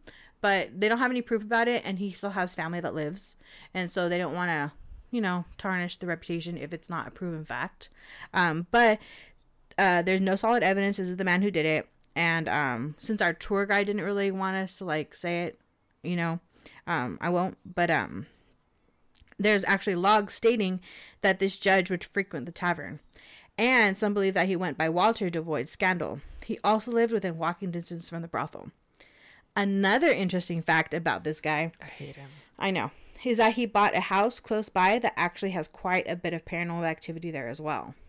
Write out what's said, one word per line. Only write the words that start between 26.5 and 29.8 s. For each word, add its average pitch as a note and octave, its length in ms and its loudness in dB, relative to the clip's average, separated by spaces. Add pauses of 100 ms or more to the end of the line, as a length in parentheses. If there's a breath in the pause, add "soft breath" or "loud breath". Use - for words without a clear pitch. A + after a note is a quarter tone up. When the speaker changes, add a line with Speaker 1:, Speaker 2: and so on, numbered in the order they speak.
Speaker 1:
also G#3+ 280 2
lived A#3 220 4
within F#3 240 0
walking E3+ 340 -2
distance E3+ 380 -8
from E3+ 120 -6
the E3 60 -8
brothel. A2 440 -6 (840 soft breath)
Another G3+ 560 4